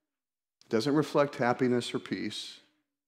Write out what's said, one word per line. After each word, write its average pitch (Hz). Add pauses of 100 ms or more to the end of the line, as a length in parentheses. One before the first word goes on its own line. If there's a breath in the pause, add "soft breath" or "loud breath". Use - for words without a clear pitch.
(640)
It -
doesn't 117
reflect 147
happiness 120
or 131
peace. - (480)